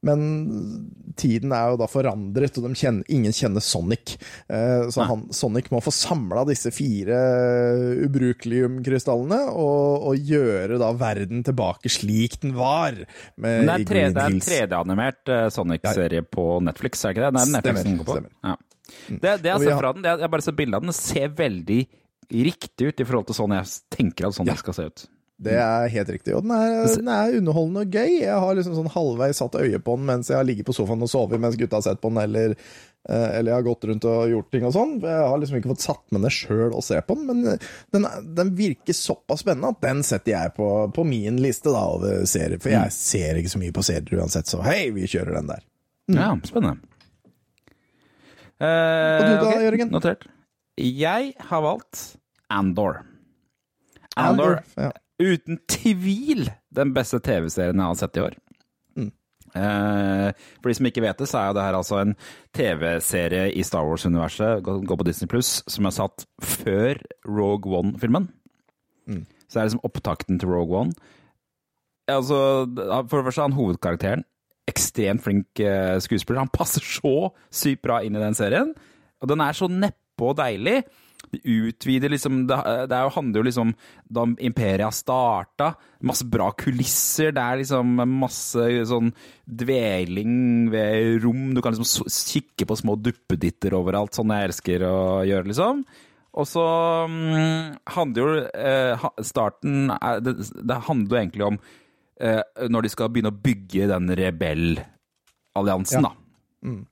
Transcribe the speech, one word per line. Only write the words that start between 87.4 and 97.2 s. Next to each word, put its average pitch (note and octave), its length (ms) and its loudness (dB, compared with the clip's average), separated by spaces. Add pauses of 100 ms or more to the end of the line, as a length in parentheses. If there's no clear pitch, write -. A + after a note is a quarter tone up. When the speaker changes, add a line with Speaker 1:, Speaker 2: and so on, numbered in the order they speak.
Speaker 2:
er B2 160 0
liksom B2+ 360 2 (240)
masse A#2+ 480 -2 (200)
sånn A#2 240 2 (360)
dveling A2+ 880 0 (360)
ved A2 540 4
rom. C3 300 0
Du B2 80 0
kan A#2 120 0
liksom - 320 -2
s-, - 140 -4 (100)
kikke - 380 -4
på A2 100 0
små A2 200 0
duppeditter F#2+ 760 -2
overalt, F#2+ 400 0
sånn A2 160 0
jeg G2+ 200 0
elsker F2+ 360 -2
å F#2 80 2 (300)
gjøre, G2 260 0
liksom. G#3+ 320 0 (520)
Og C#3+ 120 -2
så, E3 200 0 (420)
mm, D#3+ 720 0 (180)